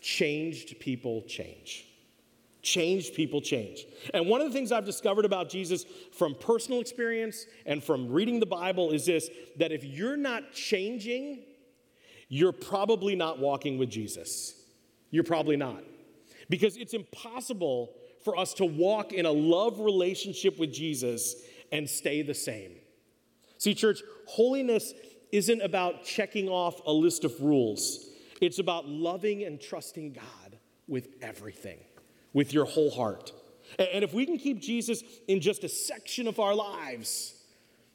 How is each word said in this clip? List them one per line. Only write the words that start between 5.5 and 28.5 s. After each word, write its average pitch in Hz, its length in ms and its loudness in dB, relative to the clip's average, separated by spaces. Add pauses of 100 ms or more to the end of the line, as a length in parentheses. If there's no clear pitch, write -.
from 147 240 0
personal 233 460 2
experience 226 640 -4 (200)
and 147 160 0
from 131 300 0
reading 226 300 2
the 220 40 4
Bible 180 460 0
is 143 140 0
this, 165 240 2 (280)
that 160 140 2
if 143 140 -4
you're 185 320 -4
not 247 340 -4
changing, 240 880 -2 (880)
you're 160 240 4
probably 202 640 0
not 160 240 -2
walking 139 380 0
with 127 120 0
Jesus. 104 640 -8 (560)
You're 160 140 2
probably 156 320 2
not. 131 280 -6 (680)
Because 190 260 2
it's 233 180 -10
impossible 196 1000 -4 (320)
for 175 120 0
us 180 180 -2
to 190 100 2
walk 185 480 2
in 180 120 2
a 160 60 4
love 170 480 4
relationship 190 800 2
with 156 140 -2
Jesus 123 600 -2 (360)
and 147 180 -2
stay 147 320 -2
the 147 120 -4
same. 98 400 -8 (840)
See, 202 160 2
church, 202 280 2 (260)
holiness 247 640 2 (380)
isn't 208 300 4
about 180 420 0
checking 196 460 -2
off 180 360 0
a 156 60 2
list 160 320 4
of 131 180 -2
rules. 131 640 2 (340)
It's 180 180 2